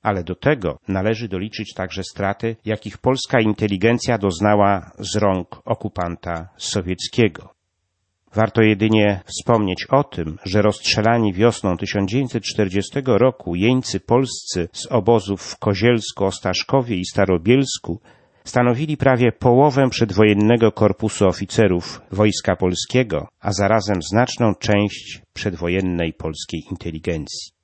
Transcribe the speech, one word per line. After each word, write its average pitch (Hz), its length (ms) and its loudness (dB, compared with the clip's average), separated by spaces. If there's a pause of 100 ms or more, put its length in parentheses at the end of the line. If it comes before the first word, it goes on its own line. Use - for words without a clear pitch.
Ale 98 220 -2
do 87 120 -8
tego 110 520 -2
należy 107 400 -2
doliczyć 98 460 -8
także 92 300 -8
straty, 101 520 -4 (100)
jakich 107 320 -6
polska 131 440 0
inteligencja 110 760 0
doznała 98 840 2
z 98 160 -8
rąk 98 500 0
okupanta 87 920 -6
sowieckiego. - 960 -2 (800)
Warto 110 280 0
jedynie 107 640 2
wspomnieć 104 640 -2
o 139 140 4
tym, 80 420 -8
że 95 160 2
rozstrzelani 107 720 0
wiosną 98 440 0
tysiąc 98 320 -4
dziewięćset 120 340 -4
czterdziestego 104 760 -2
roku 110 380 0
jeńcy 113 440 0
polscy 113 760 -2
z - 120 -12
obozów 101 560 0
w - 180 -14
Kozielsku, 104 680 0
Ostaszkowie 104 680 -2
i 90 100 -4
Starobielsku 95 960 0 (420)
stanowili 127 540 0
prawie 123 340 4
połowę 131 580 4
przedwojennego 107 840 4
korpusu 104 560 2
oficerów 92 760 0 (100)
Wojska 101 440 0
Polskiego, 92 720 -2 (120)
a - 120 -4
zarazem 98 500 2
znaczną 107 540 0
część - 680 -2 (120)
przedwojennej 87 800 -2
polskiej 80 480 -10 (100)
inteligencji. 82 840 -8 (100)